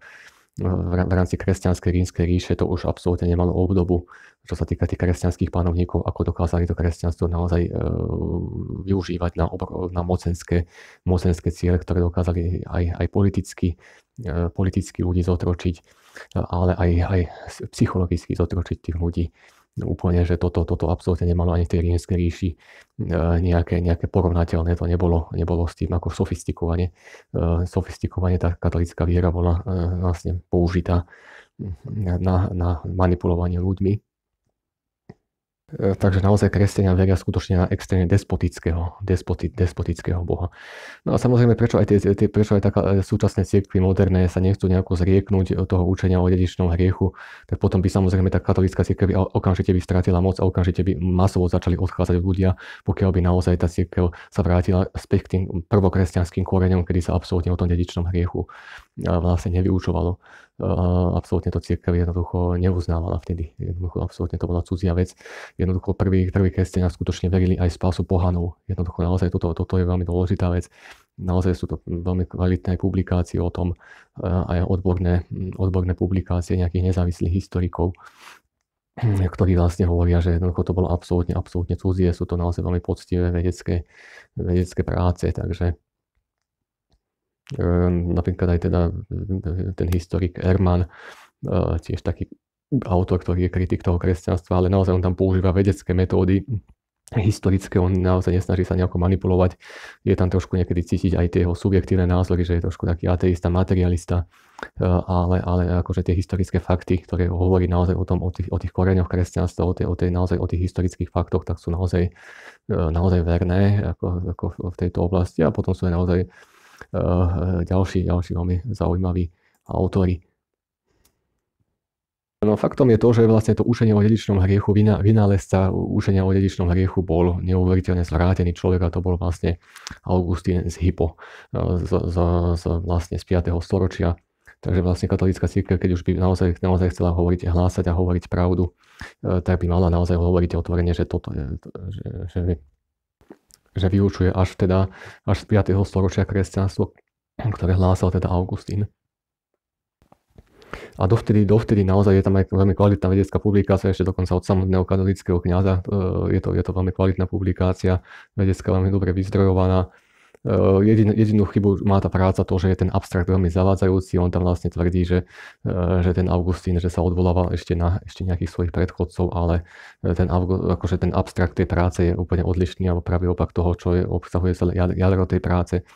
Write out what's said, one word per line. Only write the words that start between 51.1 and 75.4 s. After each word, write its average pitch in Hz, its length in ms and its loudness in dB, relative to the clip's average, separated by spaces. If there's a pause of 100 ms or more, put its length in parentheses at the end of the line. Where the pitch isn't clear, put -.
začali 90 320 0
odchádzať 90 400 0
ľudia, 92 320 2 (320)
pokiaľ 95 240 0
by 90 160 0
naozaj 90 320 2
tá 87 80 0
cirkev 90 480 -2 (160)
sa 92 160 -2
vrátila 90 480 2
späť - 320 -2
k - 80 -20
tým 95 100 0 (220)
prvokresťanským 92 800 0
koreňom, 92 400 2
kedy 90 240 -2
sa 82 80 0
absolútne 90 320 -2
o 87 80 -2
tom 92 80 -2
dedičnom 87 480 -2
hriechu, 90 320 -2 (560)
e, 90 80 -4
vlastne 87 480 0
nevyučovalo. 92 640 0 (340)
A 90 640 0
absolútne 87 320 -2
to 87 80 -2
cirkev 87 400 -2
jednoducho 87 560 -2
neuznávala 87 640 -2
vtedy. 85 400 -8
Jednoducho 90 400 -6
absolútne 92 400 -6
to 87 80 -4
bola 87 160 -2
cudzia 90 320 -2
vec. 90 160 0 (480)
Jednoducho 92 400 -2
prví, 92 320 2
prví 98 200 2
kresťania 92 360 0
skutočne 87 400 -4
verili 90 320 2
aj 87 120 0
v - 80 -12
spásu 90 280 -2
pohanov. 87 560 -2
Jednoducho 90 400 -6
naozaj 90 320 0
toto, 87 160 -2
toto 90 240 -4
je 92 80 2
veľmi 90 240 -2
dôležitá 90 480 0
vec. 90 160 -4 (480)
Naozaj 92 400 0
sú 90 80 -8
to - 160 -8
veľmi 87 440 -4
kvalitné 90 520 -2
publikácie 92 600 -2
o 87 120 -2
tom, 87 200 -4
e, 87 40 -6 (480)
aj 87 440 0
odborné, 90 600 0 (320)